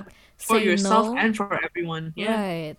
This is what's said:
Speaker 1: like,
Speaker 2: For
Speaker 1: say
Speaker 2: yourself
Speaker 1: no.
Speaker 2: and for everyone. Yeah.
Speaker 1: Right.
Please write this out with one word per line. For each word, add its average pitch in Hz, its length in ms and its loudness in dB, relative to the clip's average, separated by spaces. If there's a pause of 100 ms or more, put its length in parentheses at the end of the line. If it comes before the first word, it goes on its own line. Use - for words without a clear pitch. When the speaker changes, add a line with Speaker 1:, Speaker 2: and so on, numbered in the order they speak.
Speaker 1:
like, - 80 -20 (320)
Speaker 2:
For 226 160 4
Speaker 1:
say 214 80 2
Speaker 2:
yourself 202 400 4
Speaker 1:
no. 233 100 -4
Speaker 2:
and 214 220 0
for 202 80 -2 (160)
everyone. 160 560 -6
Yeah. 208 160 -2
Speaker 1:
Right. 170 440 -4